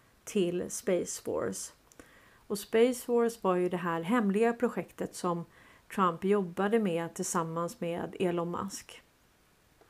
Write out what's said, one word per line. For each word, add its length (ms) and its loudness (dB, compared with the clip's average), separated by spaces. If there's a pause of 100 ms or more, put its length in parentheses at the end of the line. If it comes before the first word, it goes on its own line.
(240)
till 460 0
Space 520 -2
Force. 500 -4 (760)
Och 120 -6
Space 460 2
Force 380 2
var 140 4
ju 120 2
det 80 -2
här 260 -2
hemliga 500 2
projektet 640 -4
som 300 -2 (500)
Trump 300 2
jobbade 540 2
med 360 0
tillsammans 680 -2
med 400 -4
Elon 300 0
Musk. 520 -8 (880)